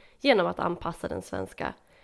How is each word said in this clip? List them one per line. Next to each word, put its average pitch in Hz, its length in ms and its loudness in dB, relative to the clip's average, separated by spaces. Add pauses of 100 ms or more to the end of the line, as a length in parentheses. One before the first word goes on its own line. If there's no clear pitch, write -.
(200)
genom 214 280 6
att 180 120 -4
anpassa 175 480 -4
den - 140 -6
svenska, - 520 -8 (300)